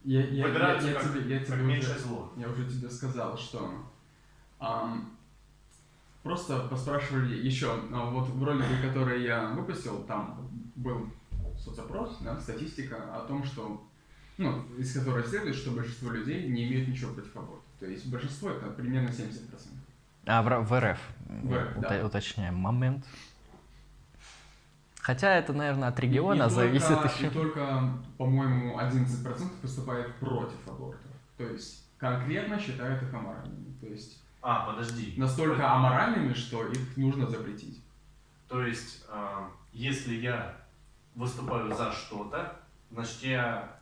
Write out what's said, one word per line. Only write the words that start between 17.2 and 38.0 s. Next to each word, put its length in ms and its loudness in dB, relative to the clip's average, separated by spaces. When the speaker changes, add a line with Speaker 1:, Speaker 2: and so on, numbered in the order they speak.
Speaker 1:
абортов. 260 -12
То 80 -10
есть 240 -8
большинство — 400 -4
это 200 -6
примерно 420 0
семьдесят 360 -6
процентов. 320 -16
Speaker 3:
А, 160 6
в 60 6
Р-, 120 4
в 120 2
Р 140 6
Ф. 120 4
Speaker 1:
В 240 -2
Р 160 2
Ф, 100 -6
Speaker 3:
Уто-, 100 0
Speaker 1:
да. 180 2
Speaker 3:
уточняем 500 0
момент. 480 4
Хотя 360 6
это, 180 4
наверное, 340 2
от 120 0
Speaker 1:
И, 20 2
и 60 4
Speaker 3:
региона 400 6
Speaker 1:
только, 60 6
Speaker 3:
зависит 360 6
Speaker 1:
и 340 4
Speaker 3:
еще. 60 2
Speaker 1:
только, 640 0
по-моему, 600 4
одиннадцать 460 2
процентов 380 -4
выступает 540 -4
против 500 -2
абортов. 340 -10
То 80 -6
есть 380 -10
конкретно 600 -2
считают 440 -2
их 120 -4
аморальными. 640 -8
То 60 -12
есть 360 -14
Speaker 2:
А, 240 2
подожди. 500 -4
Speaker 1:
настолько 460 4
Speaker 2:
Под- 80 6
Speaker 1:
аморальными, 640 6
что 320 -4
их 300 -2
нужно 300 4
запретить. 540 -6